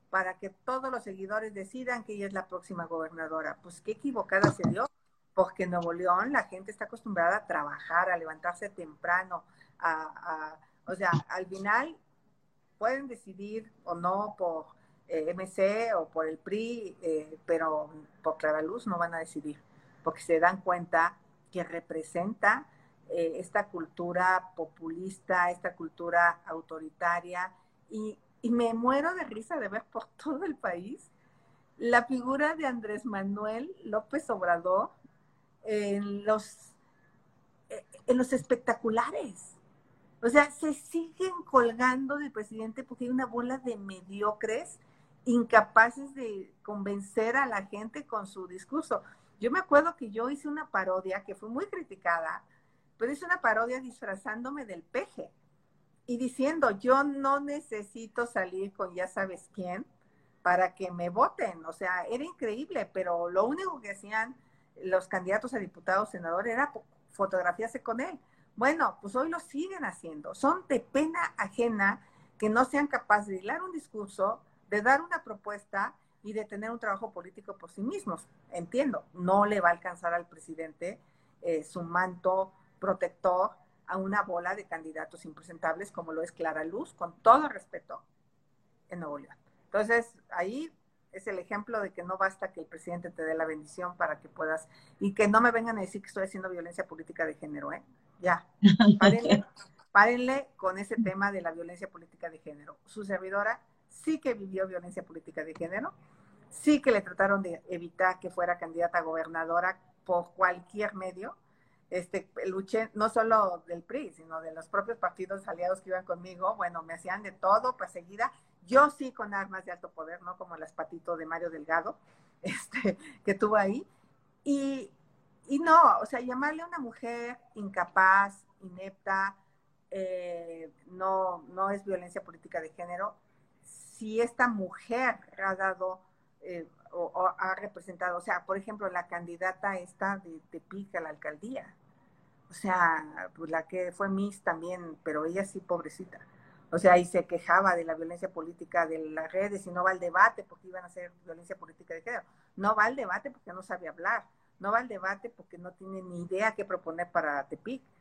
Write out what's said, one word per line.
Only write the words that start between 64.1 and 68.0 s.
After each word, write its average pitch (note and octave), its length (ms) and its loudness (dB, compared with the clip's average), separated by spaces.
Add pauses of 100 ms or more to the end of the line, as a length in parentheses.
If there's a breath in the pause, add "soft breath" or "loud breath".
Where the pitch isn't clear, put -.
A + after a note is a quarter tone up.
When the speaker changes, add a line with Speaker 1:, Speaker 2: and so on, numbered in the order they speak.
Speaker 1:
los F#3 240 2
candidatos G3+ 460 -2
a A#3 60 -4
diputados, F#3+ 500 0
senador, F3 380 -2
era B3+ 260 0
po-, - 100 -14 (280)
fotografiarse F#3+ 720 0
con A#3 200 -4